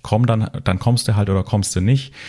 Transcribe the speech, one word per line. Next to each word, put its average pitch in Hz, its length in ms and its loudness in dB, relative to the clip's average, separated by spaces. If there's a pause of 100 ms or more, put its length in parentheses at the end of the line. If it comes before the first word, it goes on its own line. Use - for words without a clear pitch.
komm 117 240 2
dann, 110 240 0 (120)
dann 92 160 0
kommst - 300 0
du 104 80 2
halt 98 140 0
oder 95 120 2
kommst 101 320 -2
du 92 60 -2
nicht 135 340 0 (140)